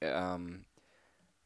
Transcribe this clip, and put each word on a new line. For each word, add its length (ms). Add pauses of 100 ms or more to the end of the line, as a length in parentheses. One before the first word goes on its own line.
Um, 640 (800)